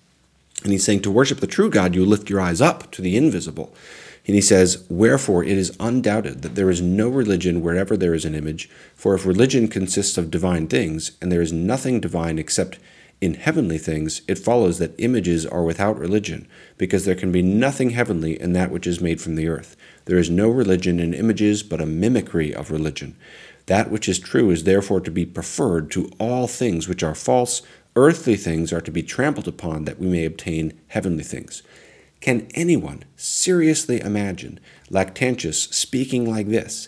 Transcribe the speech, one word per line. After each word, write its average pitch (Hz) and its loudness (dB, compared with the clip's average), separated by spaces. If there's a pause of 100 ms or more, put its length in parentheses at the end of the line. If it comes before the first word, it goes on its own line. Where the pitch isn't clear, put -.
(640)
And 101 0
he's 95 2
saying, 101 2
"To 101 -2
worship 135 4
the 92 -2
true 202 2
God, 92 2
you 92 4
lift 104 2
your 98 0
eyes 87 0
up - 2
to - -14
the 92 0
invisible." 92 0 (540)
And 101 4
he 101 6
says, 92 4
"Wherefore 101 4
it 95 0
is 92 0
undoubted 110 0
that - -8
there 95 4
is 87 2
no 98 2
religion 92 0
wherever 90 0
there 90 2
is 80 -2
an 78 -4
image, 78 -8 (260)
for 98 2
if 90 -2
religion 113 4
consists 98 -2
of 82 -2
divine 85 0
things, 80 -2 (100)
and 90 -2
there 85 2
is 82 0
nothing 117 0
divine 82 -2
except - -4 (420)
in 87 0
heavenly 147 -2
things, - -4
it 92 -2
follows 110 2
that 85 -4
images 90 0
are 85 -2
without 98 0
religion, 90 -2 (300)
because 92 0
there 92 0
can 92 -2
be 90 4
nothing 123 2
heavenly 92 -2
in 87 -2
that 90 2
which 76 -6
is 87 -2
made 82 -2
from 80 -6
the 80 -2
earth. 73 -8 (300)
There 92 2
is 82 4
no 98 4
religion 92 2
in 85 -2
images, 104 2
but 80 -6
a 78 -2
mimicry 85 0
of - -10
religion. 78 -4 (500)
That 101 2
which 110 -4
is 90 0
true - 2
is 80 0
therefore 95 2
to 87 -8
be 87 -2
preferred 85 -2
to 87 -4
all 123 -2
things 87 -2
which 90 -4
are 78 -2
false. 123 0 (340)
Earthly 135 4
things 82 -4
are 85 -2
to 78 -10
be 82 -2
trampled - -4
upon 151 -8
that - -8
we 92 -4
may 87 0
obtain 80 -6 (140)
heavenly 87 -4
things." - -14 (600)
Can 123 0
anyone 160 0 (140)
seriously 156 2
imagine 101 -4 (300)
Lactantius 95 -2
speaking 127 -2
like 110 -2
this - -4